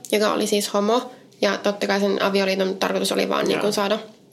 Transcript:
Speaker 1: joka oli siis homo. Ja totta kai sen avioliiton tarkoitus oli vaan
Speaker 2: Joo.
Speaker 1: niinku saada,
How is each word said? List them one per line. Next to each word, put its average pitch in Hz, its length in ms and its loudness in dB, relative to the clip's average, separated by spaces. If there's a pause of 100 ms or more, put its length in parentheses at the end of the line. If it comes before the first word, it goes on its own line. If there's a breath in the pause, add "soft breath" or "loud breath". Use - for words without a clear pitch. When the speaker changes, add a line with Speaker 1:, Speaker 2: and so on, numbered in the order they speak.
(120)
Speaker 1:
joka 208 200 2
oli 214 140 0
siis 202 280 -2
homo. 214 360 2 (300 loud breath)
Ja 196 220 2
totta 202 240 -2
kai 202 140 2
sen 196 220 0
avioliiton 190 540 0
tarkoitus 190 360 -2
oli 196 160 0
vaan - 160 0
Speaker 2:
Joo. - 40 0
Speaker 1:
niinku 202 240 0
saada, 208 260 0 (340)